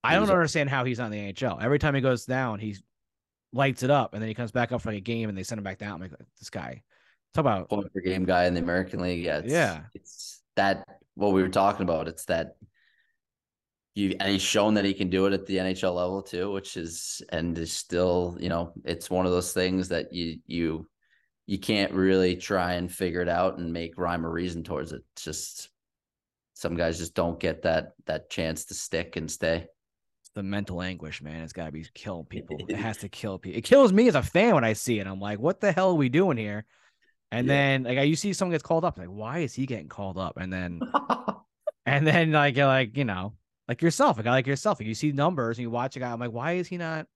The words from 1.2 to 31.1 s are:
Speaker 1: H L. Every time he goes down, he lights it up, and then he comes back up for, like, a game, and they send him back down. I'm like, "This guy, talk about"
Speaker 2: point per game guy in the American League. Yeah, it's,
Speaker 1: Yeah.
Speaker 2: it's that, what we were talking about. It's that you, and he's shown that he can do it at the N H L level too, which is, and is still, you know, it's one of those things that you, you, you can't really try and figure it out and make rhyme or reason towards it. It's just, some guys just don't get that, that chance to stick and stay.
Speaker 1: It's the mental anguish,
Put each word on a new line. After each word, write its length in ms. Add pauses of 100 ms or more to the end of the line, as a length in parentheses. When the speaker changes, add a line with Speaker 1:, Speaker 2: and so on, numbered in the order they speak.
Speaker 1:
H 120
L. 180
Every 200
time 160
he 40
goes 240
down, 360
he 160 (760)
lights 300
it 80
up, 240
and 80
then 60
he 60
comes 180
back 180
up 100
for, 100
like, 80
a 20
game, 280
and 80
they 60
send 160
him 60
back 140
down. 160
I'm 80
like, 100 (260)
"This 120
guy, 340 (480)
talk 80
about" 280
Speaker 2:
point 240
per 80
game 240
guy 200
in 100
the 60
American 400
League. 240
Yeah, 140
it's, 140
Speaker 1:
Yeah. 280 (120)
Speaker 2:
it's 480 (140)
that, 320 (280)
what 180
we 100
were 60
talking 340
about. 240
It's 200
that 280 (1400)
you, 240
and 140
he's 100
shown 320
that 100
he 100
can 140
do 180
it 60
at 140
the 120
N 80
H 180
L 100
level 280
too, 300
which 240
is, 540
and 280
is 140
still, 680
you 80
know, 240 (120)
it's 260
one 160
of 60
those 200
things 360
that 240
you, 340
you, 420 (580)
you 120
can't 340
really 440
try 380
and 160
figure 300
it 80
out 300
and 140
make 260
rhyme 280
or 60
reason 320
towards 280
it. 100 (100)
It's 120
just, 440 (840)
some 220
guys 220
just 160
don't 240
get 240
that, 300 (140)
that 240
chance 360
to 80
stick 420
and 140
stay. 360 (560)
Speaker 1:
It's 120
the 80
mental 400
anguish, 400